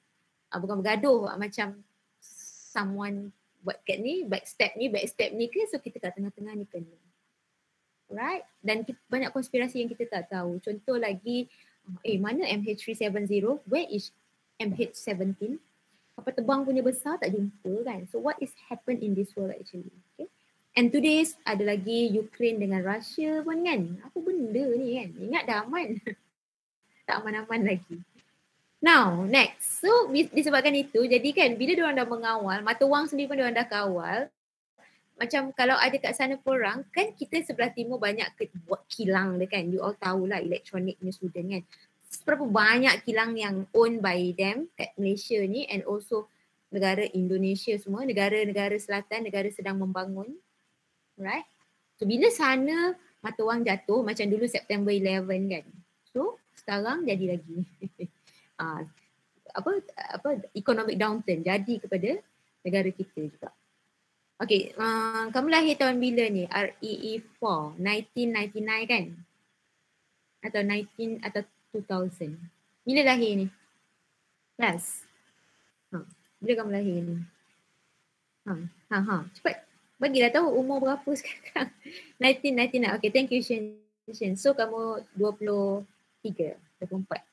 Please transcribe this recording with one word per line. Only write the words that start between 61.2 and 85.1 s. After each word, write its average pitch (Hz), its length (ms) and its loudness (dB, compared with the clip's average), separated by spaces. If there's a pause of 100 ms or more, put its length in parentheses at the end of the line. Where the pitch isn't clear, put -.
jadi 196 320 0
kepada 208 480 -2 (400)
negara 185 240 2
kita 185 400 -6
juga. - 240 -14 (880)
Okey, 208 400 2
ah, 226 560 0
kamu 269 160 2
lahir 320 240 6
tahun 254 240 4
bila 233 320 2
ni? 180 160 0
R 202 320 -2
E 220 140 -8 (100)
E 220 100 -4 (300)
four, 160 400 0
nineteen 214 480 0
ninety-nine 214 560 -2
kan? 220 180 0 (1300)
Atau 214 240 -2
nineteen, 208 640 -2
atau 208 160 -4 (320)
two 208 80 -4
thousand? 180 560 -4 (480)
Bila 277 160 4
lahir 233 400 4
ni? 190 40 0 (1080)
Plus. 180 480 -2 (880)
Ha, 180 160 -10 (320)
bila 226 160 0
kamu 220 160 -2
lahir 196 320 0
ni? 170 140 -4 (1300)
Ha, 196 80 -4 (400)
ha, 196 80 2
ha. 202 140 0 (180)
Cepat. - 320 -4 (320)
Bagilah 254 320 4
tahu 320 160 4 (160)
umur 269 160 0
berapa 269 360 0
<laughs> 262 40 -2
sekarang. - 560 -8 (480)
Nineteen 262 320 4
ninety-nine. 240 480 2
Okey, 208 80 2
thank 262 240 4
you 247 80 2
Shen. 214 400 -6 (320)
Shen. 190 240 -2
So 277 160 4
kamu 226 640 -2